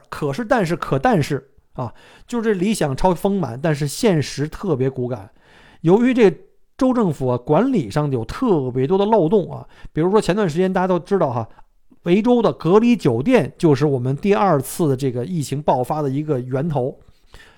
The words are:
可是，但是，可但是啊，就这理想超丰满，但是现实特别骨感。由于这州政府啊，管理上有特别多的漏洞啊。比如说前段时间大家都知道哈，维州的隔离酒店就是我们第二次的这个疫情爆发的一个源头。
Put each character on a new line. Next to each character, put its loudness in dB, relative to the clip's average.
可 -6
是， -6
但 0
是， -2
可 -2
但 2
是 -6
啊， -10
就 -6
这 2
理 0
想 -2
超 2
丰 0
满， -6
但 0
是 -4
现 2
实 -6
特 -4
别 0
骨 -4
感。 -10
由 4
于 2
这 6
州 2
政 0
府 -2
啊， 0
管 2
理 0
上 -2
有 -2
特 0
别 -2
多 0
的 0
漏 4
洞 0
啊。 -14
比 -6
如 0
说 4
前 0
段 0
时 -4
间 0
大 0
家 0
都 2
知 -2
道 0
哈， -4
维 2
州 4
的 2
隔 2
离 4
酒 0
店 2
就 4
是 0
我 0
们 -2
第 0
二 2
次 -2
的 2
这 -4
个 -6
疫 -6
情 -6
爆 0
发 -4
的 -2
一 -4
个 -4
源 -4
头。 -4